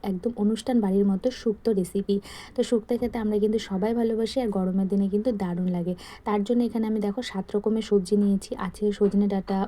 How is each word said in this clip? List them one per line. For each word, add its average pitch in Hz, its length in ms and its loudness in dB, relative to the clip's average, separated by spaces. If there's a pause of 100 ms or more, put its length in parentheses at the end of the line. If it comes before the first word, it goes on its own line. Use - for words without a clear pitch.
একদম 196 340 -4
অনুষ্ঠান 220 440 0
বাড়ির 202 300 2
মতো 190 200 0
শুক্তো - 420 -2
রেসিপি। 196 440 -2 (380)
তো 254 80 0
শুক্তো 240 360 0
খেতে 240 200 -4
আমরা 214 200 0
কিন্তু 220 200 2
সবাই 202 360 -2
ভালোবাসি, 226 460 0
আর 240 80 0
গরমের 190 400 0
দিনে 196 200 2
কিন্তু 208 240 0
দারুণ 180 360 -2
লাগে। 175 260 -2 (300)
তার 214 200 0
জন্য 240 180 2
এখানে 226 240 0
আমি 220 140 0
দেখো 202 220 -2
সাত 190 320 -6
রকমের 214 360 0
সবজি 202 260 4
নিয়েছি। 196 420 2
আছে 190 340 -6
সজনে 202 400 4
ডাঁটা, 196 360 0